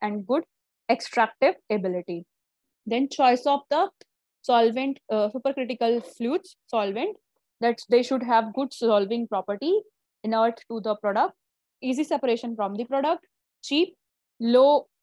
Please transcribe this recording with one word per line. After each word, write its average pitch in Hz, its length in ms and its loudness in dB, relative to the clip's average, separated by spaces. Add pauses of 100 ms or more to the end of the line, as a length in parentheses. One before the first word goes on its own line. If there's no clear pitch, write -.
and 208 240 -6
good 285 180 0 (460)
extractive 247 640 0 (160)
ability. 180 560 -4 (580)
Then 254 240 0
choice 254 380 2
of 285 140 2 (100)
the 330 180 0 (540)
solvent, 240 560 0 (120)
uh, 214 180 0
supercritical 240 760 -4 (120)
fluids 247 400 -4 (120)
solvent, 226 500 -4 (420)
that 233 300 0
they 240 140 6
should 254 180 -2
have 226 320 0
good 262 180 -4
solving 220 560 0
property, 220 540 -2 (420)
inert 226 460 0
to 226 120 -6
the 214 160 -2
product, 214 360 0 (480)
easy 262 220 -2
separation 240 520 -2
from 202 200 -4
the 233 100 -6
product, 277 400 -2 (380)
cheap, 320 340 -2 (420)
low 262 480 4 (160)